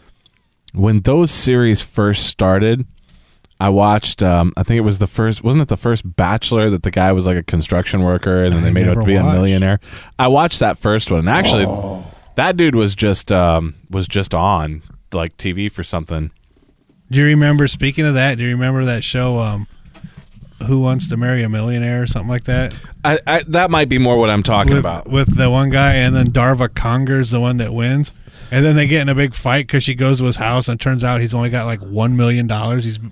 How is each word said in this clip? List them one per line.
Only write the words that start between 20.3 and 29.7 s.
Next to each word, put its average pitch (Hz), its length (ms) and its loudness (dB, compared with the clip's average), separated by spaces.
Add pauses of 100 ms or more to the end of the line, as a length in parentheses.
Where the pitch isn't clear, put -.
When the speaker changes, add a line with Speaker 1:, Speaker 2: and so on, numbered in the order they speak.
Speaker 2:
Who 135 140 0
Wants 131 280 -2
to 117 80 -4
Marry 123 280 -2
a 113 40 -4
Millionaire 120 540 -4
or 120 40 -4
something 117 240 -4
like 123 140 -4
that? 127 320 -2 (280)
Speaker 1:
I, 151 220 2
I, 156 220 0
that 175 220 2
might 156 180 2
be 131 100 0
more 123 200 4
what 113 120 4
I'm 104 120 2
talking 101 300 2
Speaker 2:
With, 139 80 4
Speaker 1:
about. 85 280 -4
Speaker 2:
with 135 280 2
the 131 140 4
one 135 200 2
guy, 139 240 4
and 127 220 2
then 127 120 4
Darva 127 460 2
Conger's 131 560 0
the 120 100 0
one 123 180 0
that 113 140 -4
wins. 127 400 -2 (380)
And 131 140 2
then 151 120 4
they 151 100 2
get 151 160 0
in 139 60 -2
a 139 60 2
big 135 200 0
fight 131 340 -2
'cause 139 140 0